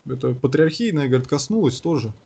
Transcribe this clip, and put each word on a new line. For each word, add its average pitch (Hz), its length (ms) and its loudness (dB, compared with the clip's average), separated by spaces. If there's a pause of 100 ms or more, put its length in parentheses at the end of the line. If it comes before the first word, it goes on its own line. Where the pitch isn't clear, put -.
это 127 280 -2
патриархийное, 151 760 2
говорит, 127 200 2
коснулось 156 520 0
тоже. 120 320 -2 (140)